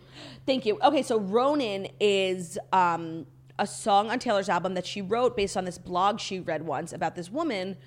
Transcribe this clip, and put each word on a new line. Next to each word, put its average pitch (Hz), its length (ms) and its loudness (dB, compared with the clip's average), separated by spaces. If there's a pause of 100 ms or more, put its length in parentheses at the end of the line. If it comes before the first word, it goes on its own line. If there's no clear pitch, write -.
(460)
Thank 262 220 0
you. 208 160 2
Okay, 277 180 6
so 233 180 0
Ronan 214 680 0 (120)
is, 190 600 0 (120)
um, 165 540 2 (320)
a 202 80 2
song 208 460 2
on 247 80 0
Taylor's 202 300 0
album 180 260 0
that 180 100 -4
she - 160 -8
wrote 233 340 0
based 202 220 -2
on 185 80 -2
this 175 140 -8
blog 190 400 0
she 190 200 -6
read 160 220 -4
once 160 320 -6
about 165 220 -4
this 175 160 -10
woman 208 440 -4 (120)